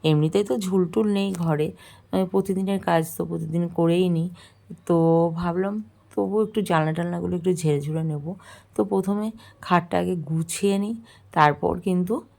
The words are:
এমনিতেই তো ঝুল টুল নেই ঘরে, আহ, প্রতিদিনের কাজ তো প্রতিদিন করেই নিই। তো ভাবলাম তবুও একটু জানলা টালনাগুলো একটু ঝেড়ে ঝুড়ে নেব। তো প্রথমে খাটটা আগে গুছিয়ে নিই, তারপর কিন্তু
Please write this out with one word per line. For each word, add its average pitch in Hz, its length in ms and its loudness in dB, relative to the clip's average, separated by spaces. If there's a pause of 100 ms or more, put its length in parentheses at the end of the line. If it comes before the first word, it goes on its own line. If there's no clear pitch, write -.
এমনিতেই 156 400 2
তো 233 140 -2
ঝুল 185 360 0
টুল 220 200 2
নেই 196 200 -2
ঘরে, 165 380 -2
আহ, - 540 -4
প্রতিদিনের 190 540 -2
কাজ 165 240 2 (140)
তো 175 80 -4
প্রতিদিন 165 420 -4
করেই 170 420 2
নিই। 170 200 0 (560)
তো 165 500 4
ভাবলাম 190 480 -2 (320)
তবুও 202 280 0
একটু 214 180 -2
জানলা 156 320 2
টালনাগুলো 175 420 -4
একটু 180 180 0
ঝেড়ে 151 280 0
ঝুড়ে 156 220 -4
নেব। 156 320 -4 (400)
তো 214 80 0
প্রথমে 202 480 -2 (300)
খাটটা 175 360 0
আগে 180 180 0
গুছিয়ে 165 640 -2
নিই, 208 180 -4 (360)
তারপর 151 480 2
কিন্তু 185 420 0 (180)